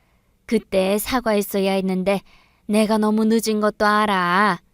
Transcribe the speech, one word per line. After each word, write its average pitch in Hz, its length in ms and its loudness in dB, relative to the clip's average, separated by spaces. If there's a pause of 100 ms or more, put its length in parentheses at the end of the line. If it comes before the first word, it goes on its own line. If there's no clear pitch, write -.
(460)
그때 196 520 0
사과했어야 208 720 -2
했는데 190 480 -2 (460)
내가 214 320 2
너무 214 260 0
늦은 220 360 0
것도 208 260 0
알아. 196 760 0 (140)